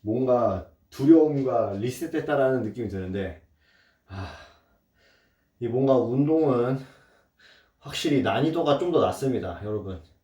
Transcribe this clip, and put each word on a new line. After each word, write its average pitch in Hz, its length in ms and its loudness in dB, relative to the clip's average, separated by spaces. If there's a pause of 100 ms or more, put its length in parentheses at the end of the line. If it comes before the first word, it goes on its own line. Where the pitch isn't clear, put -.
뭔가 117 680 0 (220)
두려움과 135 840 4
리셋됐다라는 131 880 -2
느낌이 107 240 -8
드는데, 95 540 -8 (680)
아, 95 260 -12 (1300)
이 120 80 -6
뭔가 131 280 2
운동은 131 840 2 (1000)
확실히 143 440 -2
난이도가 147 560 0
좀 175 140 -2
더 147 80 4
낮습니다, 101 640 -2
여러분. 95 380 -8 (220)